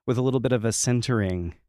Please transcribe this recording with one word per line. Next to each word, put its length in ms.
with 140
a 20
little 180
bit 120
of 120
a 80
centering 840